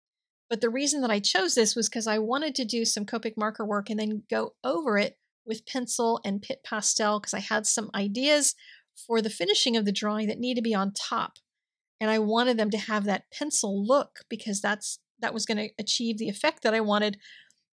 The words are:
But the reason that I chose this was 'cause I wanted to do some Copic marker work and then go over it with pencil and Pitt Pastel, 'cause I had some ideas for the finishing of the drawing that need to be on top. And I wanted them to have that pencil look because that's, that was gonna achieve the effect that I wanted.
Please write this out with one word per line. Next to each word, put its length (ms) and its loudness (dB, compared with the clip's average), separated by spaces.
But 120 -2
the 80 2
reason 320 0
that 100 2
I 80 2
chose 340 2
this 220 4
was 120 0
'cause 200 -4
I 100 2
wanted 380 0
to 100 0
do 180 -2
some 220 0
Copic 320 -6
marker 260 -2
work 260 -2
and 100 -2
then 300 -2
go 340 -2
over 340 0
it 220 0
with 200 -8
pencil 600 0
and 160 -2
Pitt 220 -8
Pastel, 560 0
'cause 160 -6
I 40 -4
had 280 -2
some 260 -2
ideas 600 2
for 260 0
the 80 -2
finishing 480 2
of 80 2
the 60 2
drawing 360 -2
that 120 -2
need 160 -2
to 60 0
be 120 0
on 200 2
top. 440 -4
And 100 0
I 80 4
wanted 400 4
them 140 2
to 60 0
have 280 -2
that 240 -2
pencil 560 -2
look 420 2
because 320 -6
that's, 400 -4
that 140 -4
was 120 -4
gonna 320 -2
achieve 400 -2
the 120 -2
effect 340 0
that 100 4
I 80 2
wanted. 380 2